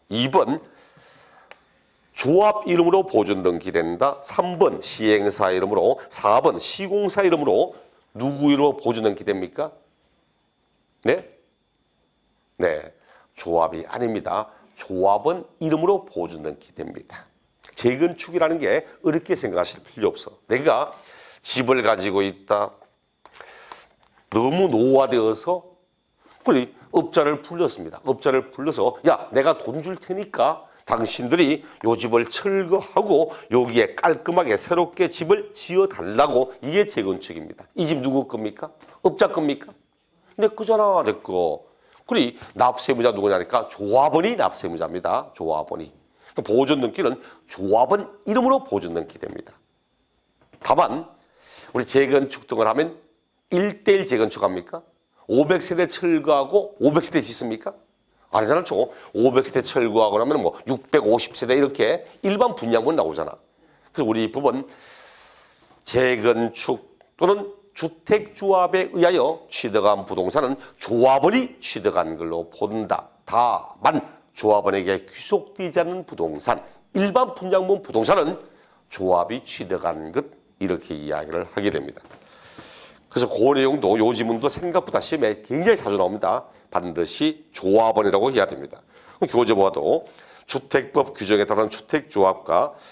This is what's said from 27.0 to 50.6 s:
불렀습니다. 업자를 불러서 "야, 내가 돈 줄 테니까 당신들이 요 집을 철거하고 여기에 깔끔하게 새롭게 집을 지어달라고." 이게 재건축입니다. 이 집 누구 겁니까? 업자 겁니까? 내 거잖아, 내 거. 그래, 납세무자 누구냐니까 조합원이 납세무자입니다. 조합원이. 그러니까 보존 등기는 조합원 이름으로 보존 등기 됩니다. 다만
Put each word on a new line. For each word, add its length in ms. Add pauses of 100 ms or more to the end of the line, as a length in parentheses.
불렀습니다. 600
업자를 460
불러서 460 (100)
"야, 260
내가 260
돈 240
줄 140
테니까 720 (200)
당신들이 800 (200)
요 120
집을 300
철거하고 1080 (180)
여기에 460
깔끔하게 600
새롭게 540
집을 420
지어달라고." 1080
이게 240
재건축입니다. 880
이 120
집 120
누구 280
겁니까? 440 (320)
업자 260
겁니까? 440 (640)
내 120
거잖아, 560
내 160
거. 480 (420)
그래, 240 (200)
납세무자 580
누구냐니까 560
조합원이 640
납세무자입니다. 1000
조합원이. 600 (400)
그러니까 200
보존 280
등기는 400 (260)
조합원 800
이름으로 380
보존 300
등기 260
됩니다. 320 (1080)
다만 480 (680)